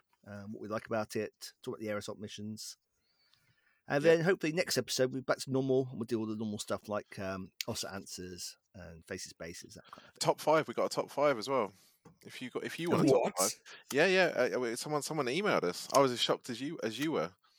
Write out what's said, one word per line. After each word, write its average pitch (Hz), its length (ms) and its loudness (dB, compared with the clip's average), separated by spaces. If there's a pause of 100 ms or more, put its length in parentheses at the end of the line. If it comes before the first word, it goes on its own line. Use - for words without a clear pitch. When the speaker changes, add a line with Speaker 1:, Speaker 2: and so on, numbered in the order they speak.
(280)
Speaker 1:
um, 101 260 -12
what 107 80 -12
we 104 60 -10
like 107 180 -4
about 110 300 -4
it, 107 180 -4 (300)
talk 127 100 -6
about - 80 -10
the 107 80 -4
air 104 80 -2
assault 101 220 -10
missions, 107 580 -10 (1080)
and 143 160 0
Speaker 2:
Yeah. 165 140 8
Speaker 1:
then 160 60 0
hopefully 165 300 2
next 170 240 0
episode 131 340 2
we'll 131 100 -4
be - 40 -12
back 147 140 0
to - 120 -8
normal, 131 380 4
and 127 100 -8
we'll 113 60 -6
do 113 140 0
all 110 80 -2
the 107 80 -4
normal 107 240 -4
stuff - 280 -6
like, 104 300 -6
um, 95 320 -6 (180)
Officer - 240 -6
Answers 92 640 -10 (200)
and 85 320 -16
Faces - 260 -8
Bases, 87 400 -14
that - 180 -20
kind - 160 -20
of - 60 -20
thing. - 60 -14
Speaker 2:
Top 160 200 2
five, 151 280 4
we 117 80 -6
got 101 100 2
a - 100 -4
top - 140 -2
five 139 300 2
as 104 100 -6
well. 110 240 0 (520)
If - 160 -16
you 127 80 -8
got, - 140 -6
if - 160 -6
you 170 100 -2
want 143 200 6
a - 20 8
top 123 120 6
Speaker 3:
What? 208 140 -2
Speaker 2:
five, 98 140 2 (400)
yeah, 143 140 6
yeah. 185 260 6 (240)
Uh, 123 60 0
uh, 120 160 0
someone, 151 240 -2
someone 151 240 -2
emailed 139 380 2
us. - 300 -2
I 127 60 8
was 131 140 6
as 113 80 -4
shocked - 280 0
as 117 120 -6
you, 151 200 -6
as 110 160 -2
you 151 140 -2
were. 87 200 0 (280)